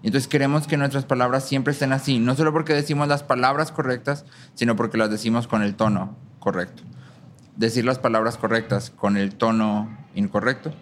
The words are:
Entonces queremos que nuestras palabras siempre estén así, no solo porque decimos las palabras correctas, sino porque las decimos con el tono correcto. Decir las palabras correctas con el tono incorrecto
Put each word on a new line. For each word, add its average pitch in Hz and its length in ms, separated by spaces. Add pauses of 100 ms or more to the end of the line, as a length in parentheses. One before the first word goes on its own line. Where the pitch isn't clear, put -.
Entonces 127 240
queremos 147 400
que 156 100
nuestras 139 280
palabras 127 400
siempre 139 280
estén 135 180
así, 135 280
no 127 160
solo 156 180
porque 156 200
decimos 147 340
las 143 160
palabras 139 480
correctas, 135 540 (280)
sino 117 220
porque 113 220
las 110 120
decimos 113 380
con 107 160
el 101 120
tono 101 400 (240)
correcto. - 440 (720)
Decir 113 260
las 131 160
palabras 113 380
correctas 107 520
con 101 280
el 98 180
tono 110 600 (180)
incorrecto 107 680